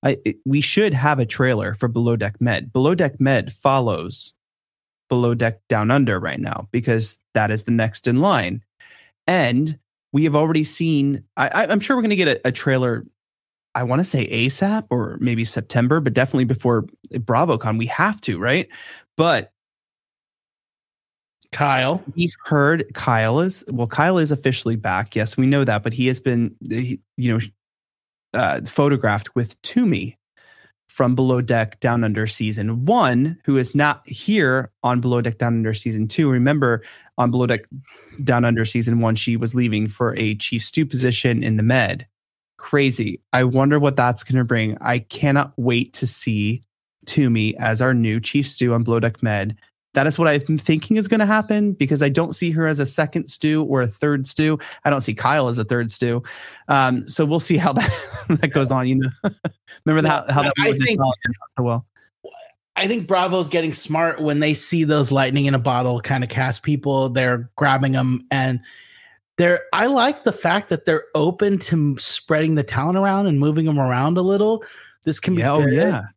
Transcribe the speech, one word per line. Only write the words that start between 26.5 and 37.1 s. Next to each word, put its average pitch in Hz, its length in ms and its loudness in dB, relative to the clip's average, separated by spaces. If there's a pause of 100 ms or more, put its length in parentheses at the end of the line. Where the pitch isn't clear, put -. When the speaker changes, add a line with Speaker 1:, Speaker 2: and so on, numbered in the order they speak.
Speaker 1:
he, 123 300 -6 (160)
you 123 180 0
know, 110 60 0 (960)
uh, 87 320 0
photographed 120 680 0
with 117 260 -4
Toomey 196 560 -2 (720)
from 127 260 0
Below 127 260 2
Deck 113 380 -2
Down 120 240 0
Under 107 240 -2
season 110 580 -4
one, 160 600 2
who 139 120 2
is 127 160 -2
not 147 340 0
here 131 640 0 (120)
on 123 160 2
Below 120 220 0
Deck 113 160 -4
Down 120 180 0
Under 110 180 0
season 110 340 -4
two. 147 220 0
Remember, 127 540 2 (340)